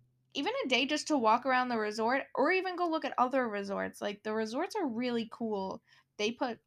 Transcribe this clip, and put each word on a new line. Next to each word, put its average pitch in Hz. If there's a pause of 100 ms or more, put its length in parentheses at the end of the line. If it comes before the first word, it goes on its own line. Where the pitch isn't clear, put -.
(360)
even 285 (100)
a 320
day 254
just 302
to 302
walk 226
around 254
the 233
resort 220 (120)
or 294
even 370
go 349
look 320
at -
other 254
resorts. 196
Like, 208
the 214
resorts 226
are 381
really 233
cool. 196 (360)
They 214
put 240